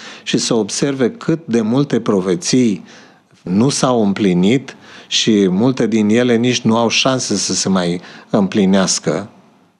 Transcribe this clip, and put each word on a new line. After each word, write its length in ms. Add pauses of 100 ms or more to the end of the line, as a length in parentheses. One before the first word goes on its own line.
(240)
și 140
să 160
observe 580
cât 340
de 160
multe 380
profeții 840 (580)
nu 280
s-au 360
împlinit 680 (320)
și 420
multe 380
din 220
ele 260
nici 260
nu 160
au 100
șanse 480
să 180
se 160
mai 320 (280)
împlinească. 1000 (500)